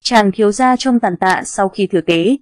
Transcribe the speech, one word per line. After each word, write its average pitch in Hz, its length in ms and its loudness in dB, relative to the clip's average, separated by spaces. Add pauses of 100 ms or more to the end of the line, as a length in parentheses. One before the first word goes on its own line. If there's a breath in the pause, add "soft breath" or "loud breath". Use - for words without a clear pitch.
Chàng 214 280 0
thiếu 208 200 0
gia 254 240 2
trông 247 240 0
tàn 190 160 -2
tạ 185 280 -2
sau 196 240 -2
khi 190 180 -2
thừa 180 140 0
kế. 170 420 0